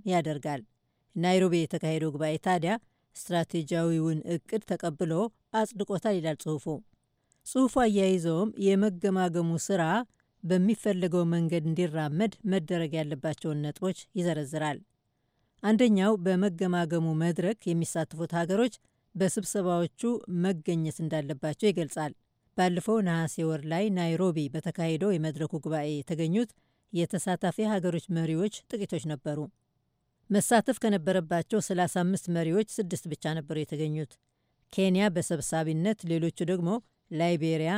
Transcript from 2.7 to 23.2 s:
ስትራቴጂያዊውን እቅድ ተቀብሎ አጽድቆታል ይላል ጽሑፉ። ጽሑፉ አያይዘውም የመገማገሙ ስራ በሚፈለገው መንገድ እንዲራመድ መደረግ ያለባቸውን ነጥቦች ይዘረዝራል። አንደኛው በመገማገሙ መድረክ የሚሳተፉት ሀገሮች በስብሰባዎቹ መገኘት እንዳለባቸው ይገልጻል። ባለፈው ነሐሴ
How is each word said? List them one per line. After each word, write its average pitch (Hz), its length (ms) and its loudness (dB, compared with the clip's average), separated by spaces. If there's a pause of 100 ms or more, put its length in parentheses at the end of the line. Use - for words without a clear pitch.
ስትራቴጂያዊውን 165 1000 0 (120)
እቅድ 170 340 -4
ተቀብሎ 170 480 -2 (420)
አጽድቆታል 208 600 0
ይላል 160 240 -2
ጽሑፉ። 156 280 -6 (800)
ጽሑፉ 262 340 2
አያይዘውም 190 800 4
የመገማገሙ 190 1000 2
ስራ 190 240 0 (600)
በሚፈለገው 185 840 2
መንገድ 170 400 2
እንዲራመድ 160 680 0 (120)
መደረግ 175 500 -2
ያለባቸውን 151 680 -4
ነጥቦች 165 360 -4 (160)
ይዘረዝራል። 151 640 -2 (840)
አንደኛው 214 540 6
በመገማገሙ 180 960 2
መድረክ 170 500 0
የሚሳተፉት 165 680 -2
ሀገሮች 185 420 0 (400)
በስብሰባዎቹ 180 840 0 (380)
መገኘት 170 600 -2
እንዳለባቸው 156 680 -2
ይገልጻል። 156 440 -2 (440)
ባለፈው 180 440 2
ነሐሴ 165 440 0